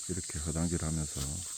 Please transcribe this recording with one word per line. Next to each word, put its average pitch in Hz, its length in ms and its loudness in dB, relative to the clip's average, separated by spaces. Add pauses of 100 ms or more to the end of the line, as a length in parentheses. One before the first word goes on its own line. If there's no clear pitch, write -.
이렇게 87 320 -2
허당질하면서 80 840 2 (360)